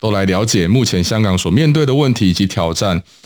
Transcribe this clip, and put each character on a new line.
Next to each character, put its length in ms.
都 100
来 140
了 200
解 220
目 180
前 200
香 160
港 160
所 140
面 200
对 140
的 100
问 200
题 160
以 20
及 140
挑 260
战。 300